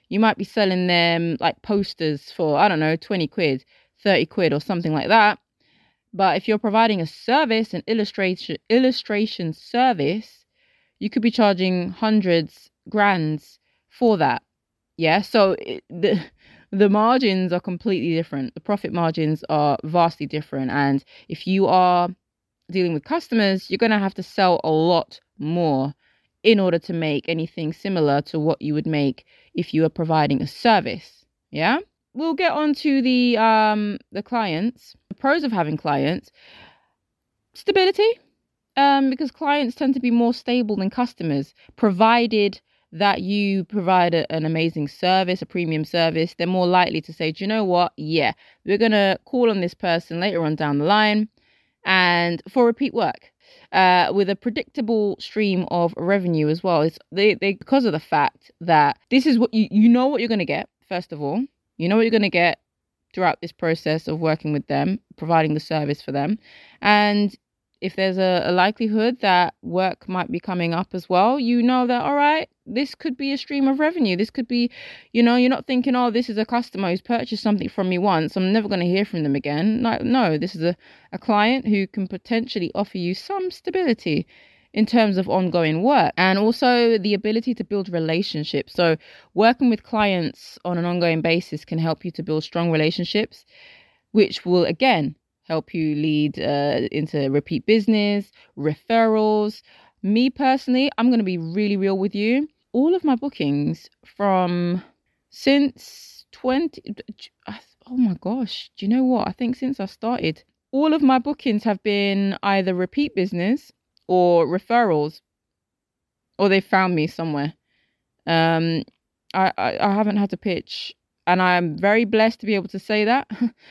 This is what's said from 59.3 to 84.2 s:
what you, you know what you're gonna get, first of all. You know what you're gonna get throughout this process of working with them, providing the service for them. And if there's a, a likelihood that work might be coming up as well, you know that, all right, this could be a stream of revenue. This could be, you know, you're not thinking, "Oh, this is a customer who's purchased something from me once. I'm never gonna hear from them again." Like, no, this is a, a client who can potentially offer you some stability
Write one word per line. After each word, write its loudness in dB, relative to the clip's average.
what 2
you, 2
you 6
know 6
what -2
you're -2
gonna -2
get, -6
first -8
of -12
all. -4
You -2
know 4
what 4
you're 2
gonna 2
get 2
throughout -2
this -10
process -4
of -4
working -2
with -4
them, -2
providing 0
the -4
service -4
for -10
them. -2
And 2
if -8
there's -2
a, 2
a 0
likelihood 0
that 2
work -4
might -4
be -4
coming -4
up -4
as -10
well, 2
you 0
know 2
that, 0
all -2
right, 0
this -6
could -8
be -4
a -4
stream -2
of 0
revenue. 0
This -4
could -6
be, 0
you 2
know, 4
you're 4
not -4
thinking, 0
"Oh, 0
this -2
is -6
a 0
customer -4
who's -4
purchased -4
something 0
from -4
me 0
once. 0
I'm 0
never 0
gonna -2
hear 0
from -6
them 0
again." -2
Like, -2
no, 2
this -6
is -8
a, 0
a -8
client 0
who 0
can -6
potentially -4
offer -4
you -4
some -6
stability -2